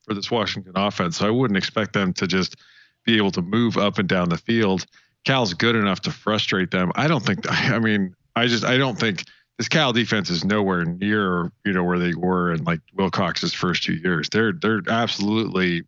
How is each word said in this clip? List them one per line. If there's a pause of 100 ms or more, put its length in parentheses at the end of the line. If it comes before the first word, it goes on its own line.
for
this
Washington
offense.
So
I
wouldn't
expect
them
to
just (500)
be
able
to
move
up
and
down
the
field. (400)
Cal's
good
enough
to
frustrate
them.
I
don't
think,
<laughs>
I
mean, (220)
I
just,
I
don't
think (340)
this
Cal
defense
is
nowhere
near, (120)
you
know,
where
they
were
in,
like, (140)
Wilcox's
first
two
years.
They're,
they're
absolutely,